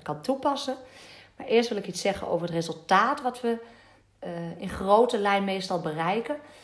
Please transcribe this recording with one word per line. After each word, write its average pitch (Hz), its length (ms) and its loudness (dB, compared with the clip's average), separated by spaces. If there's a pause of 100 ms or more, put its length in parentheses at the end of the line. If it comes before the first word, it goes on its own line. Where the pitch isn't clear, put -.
kan 151 180 -6
toepassen. 269 540 -2 (600)
Maar - 120 -12
eerst 226 220 4
wil 208 80 -4
ik 190 100 -6
iets 180 140 -8
zeggen 196 260 -2
over 170 180 0
het 165 100 -6
resultaat 196 640 2
wat 247 200 -4
we, 233 160 -2 (640)
eh, 170 420 -8
in 196 80 -8
grote 214 480 6
lijn 202 260 2
meestal 190 380 -2
bereiken. 175 560 -2 (260)